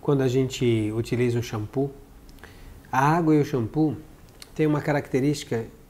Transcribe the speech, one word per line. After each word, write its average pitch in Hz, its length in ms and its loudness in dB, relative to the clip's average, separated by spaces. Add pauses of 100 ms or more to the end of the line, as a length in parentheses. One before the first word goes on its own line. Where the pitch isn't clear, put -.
quando 143 220 2
a 131 60 2
gente 120 680 2
utiliza 117 420 0
um 117 40 -2
shampoo, 117 480 -4 (1000)
a 131 160 2
água 156 280 4
e 151 80 6
o - 20 4
shampoo 131 540 0 (560)
têm 156 120 0
uma 151 140 2
característica 139 840 -2 (240)